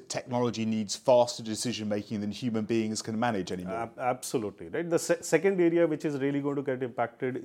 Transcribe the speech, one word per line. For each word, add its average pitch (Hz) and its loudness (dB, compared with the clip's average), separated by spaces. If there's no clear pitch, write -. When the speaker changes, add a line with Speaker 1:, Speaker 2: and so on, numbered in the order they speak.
Speaker 1:
technology 120 -2
needs 110 0
faster 123 4
decision-making 107 -4
than 104 -2
human 110 -2
beings 110 0
can 110 -4
manage 107 0
anymore. 90 -6
Speaker 2:
Ab-, 117 -8
absolutely, 123 -4
right? 156 -4
The 165 2
se-, 175 0
second 180 2
area 170 6
which 151 -2
is 147 -2
really 143 0
going 143 -2
to 143 -2
get 131 -2
impacted 127 -2